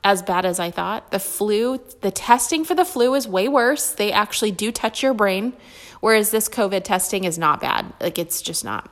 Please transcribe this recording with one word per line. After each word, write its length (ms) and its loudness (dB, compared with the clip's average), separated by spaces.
as 200 4
bad 240 0
as 160 0
I 100 -4
thought. 400 -6
The 80 -2
flu, 580 0
the 100 0
testing 540 2
for 100 -2
the 120 4
flu 300 2
is 120 0
way 220 0
worse. 420 2
They 220 -2
actually 380 0
do 200 -2
touch 320 -4
your 100 2
brain, 380 0
whereas 320 4
this 160 0
covid 380 0
testing 400 0
is 120 -2
not 220 2
bad. 400 -2
Like, 180 -2
it's 240 -4
just 220 -6
not. 280 -8